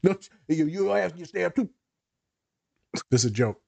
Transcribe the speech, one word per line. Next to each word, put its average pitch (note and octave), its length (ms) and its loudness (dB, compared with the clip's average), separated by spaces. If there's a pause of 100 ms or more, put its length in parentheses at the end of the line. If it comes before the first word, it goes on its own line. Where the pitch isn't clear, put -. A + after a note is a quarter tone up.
Don't F#3+ 280 2 (180)
you, D#3 200 0
you F#3+ 260 -2
ass G3+ 180 0
get E3+ 160 -16
stabbed F3+ 280 -4
too. B3 140 0 (1400)
This B2 160 4
is A#2+ 60 2
a - 20 -4
joke. G#2+ 340 0